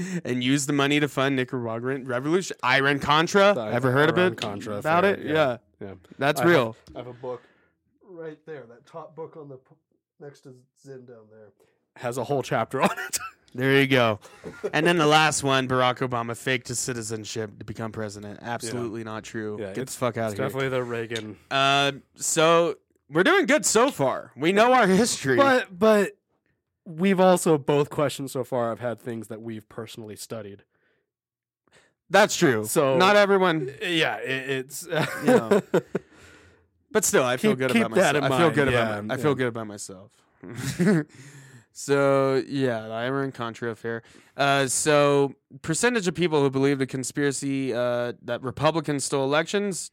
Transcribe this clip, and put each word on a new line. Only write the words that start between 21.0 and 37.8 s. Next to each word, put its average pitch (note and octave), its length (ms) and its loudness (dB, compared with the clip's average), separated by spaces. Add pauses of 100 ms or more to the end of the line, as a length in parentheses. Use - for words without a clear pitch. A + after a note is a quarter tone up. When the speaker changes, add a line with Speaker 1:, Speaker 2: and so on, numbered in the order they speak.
Speaker 1:
Uh, C#3 440 2 (220)
so E3 600 2 (340)
we're D#3 140 2
doing E4 240 4
good C4+ 180 2
so A#3+ 240 4
far. A2+ 460 -2
We D3+ 160 0
know A3 220 6
our B3 120 6
history. F#3 520 2
Speaker 2:
But, B3+ 420 2
but G#3 360 4 (720)
we've F3+ 340 0
also, F3+ 380 6
both C#3+ 320 0
questions C#3 440 -4
so B2+ 100 -4
far, A#2 260 -2
have A2+ 120 -8
had A#2 200 -6
things A2+ 280 -10
that A2 120 -14
we've A2+ 260 -12
personally G#2+ 500 -14
studied. G2+ 460 -14 (1500)
Speaker 1:
That's G3 240 4
true. A2+ 300 2
Speaker 2:
So C3+ 320 2
Speaker 1:
Not F#3+ 180 6
everyone. F#3 560 2 (100)
Speaker 2:
yeah, D#3 360 0
it, C3 320 -6
it's C3 360 -8 (200)
<laughs> - 180 -8
Speaker 1:
You - 20 0
know. G3 360 4 (1300)
But G#3+ 140 0
still, E3+ 180 2
I B2 140 0
feel G#3+ 140 2
Speaker 2:
Keep, C3+ 80 0
Speaker 1:
good C3 120 0
Speaker 2:
keep A3+ 140 2